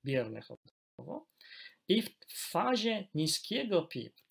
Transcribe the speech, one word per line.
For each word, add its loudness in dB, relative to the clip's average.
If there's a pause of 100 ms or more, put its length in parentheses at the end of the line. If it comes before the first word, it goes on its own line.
biernych 0
oddechowo. -12 (600)
I 6
w -6 (340)
fazie 2
niskiego 2
pip, -6 (180)